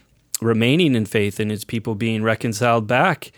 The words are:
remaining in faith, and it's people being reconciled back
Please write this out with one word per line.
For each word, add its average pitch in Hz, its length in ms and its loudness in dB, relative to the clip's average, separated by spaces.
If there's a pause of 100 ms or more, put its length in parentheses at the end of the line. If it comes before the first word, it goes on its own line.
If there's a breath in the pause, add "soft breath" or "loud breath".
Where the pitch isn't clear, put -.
(400 soft breath)
remaining 123 540 2
in 110 100 2
faith, 101 340 -2
and 107 140 -2
it's 104 120 -6
people 113 300 -6
being 110 280 -4
reconciled 113 640 0
back 143 500 0